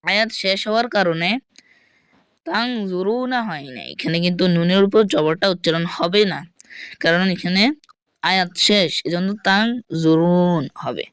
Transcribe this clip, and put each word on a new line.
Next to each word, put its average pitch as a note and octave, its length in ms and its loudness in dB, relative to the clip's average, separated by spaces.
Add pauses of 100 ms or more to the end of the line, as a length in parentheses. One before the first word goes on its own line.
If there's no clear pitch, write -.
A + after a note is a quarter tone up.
আয়াত G#3 260 0 (120)
শেষ F#3+ 260 -2
হওয়ার A#3 280 0
কারণে E3+ 340 0 (1160)
তাংজুরুনা A3+ 1000 -2
হয় C#3+ 280 -10
না। F2+ 60 -14 (100)
এখানে - 320 -4
কিন্তু F3+ 200 0 (100)
নুনের F3+ 340 4
উপর A3 140 4 (100)
জবরটা D#3+ 420 0
উচ্চারণ E3+ 300 -2 (140)
হবে F3 240 2 (100)
না, C#3+ 80 -8 (640)
কারণ F3 200 4 (100)
এখানে F3+ 280 0 (600)
আয়াত F3+ 280 0 (160)
শেষ, G3 240 4 (180)
এজন্য F3 200 -2 (200)
তাংজুরুন F3 1120 2 (200)
হবে। B2 300 -6